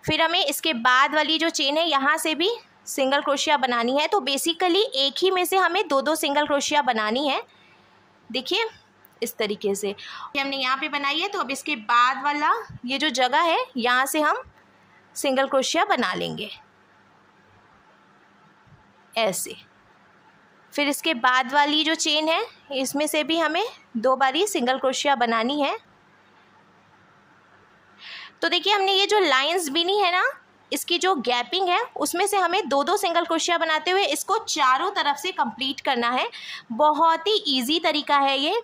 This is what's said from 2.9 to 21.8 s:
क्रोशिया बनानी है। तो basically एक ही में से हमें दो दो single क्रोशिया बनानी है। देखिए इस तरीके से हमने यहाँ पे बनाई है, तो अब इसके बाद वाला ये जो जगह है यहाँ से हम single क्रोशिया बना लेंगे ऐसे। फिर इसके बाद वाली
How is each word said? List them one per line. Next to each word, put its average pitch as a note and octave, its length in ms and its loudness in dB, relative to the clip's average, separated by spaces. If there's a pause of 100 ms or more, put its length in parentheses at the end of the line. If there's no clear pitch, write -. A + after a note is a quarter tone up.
क्रोशिया D4 360 2
बनानी A#3+ 400 0
है। D4+ 100 2
तो G#4 140 0
basically E4 640 0 (140)
एक C#4 220 0
ही F#4 120 2
में F#4 140 2
से F#4+ 120 0
हमें F#4 320 2
दो C4+ 140 2
दो D4 140 0
single D4 300 0
क्रोशिया D4 380 0
बनानी A#3 440 0
है। F4 140 -2 (880)
देखिए F4 360 -2 (560)
इस - 140 -8
तरीके G3+ 380 -2
से G3 200 -4 (440)
हमने C#4 180 -4
यहाँ C4 200 -2
पे D4+ 120 -6
बनाई C#4+ 320 -2
है, G4 80 -2
तो G4+ 100 -6
अब C4 120 -4
इसके C#4 260 -4
बाद A#3+ 480 2
वाला D4 280 0 (340)
ये C4 120 -4
जो D4+ 120 0
जगह B3+ 320 2
है E4+ 160 2 (180)
यहाँ B3 300 0
से D#4 140 -2
हम F4+ 220 0 (760)
single C4+ 320 0
क्रोशिया C#4 380 0
बना B3 280 0
लेंगे F3 360 -8 (2750)
ऐसे। G#3+ 420 -2 (1200)
फिर C#4+ 120 0
इसके D#4+ 280 -2
बाद B3+ 360 2
वाली D4 320 4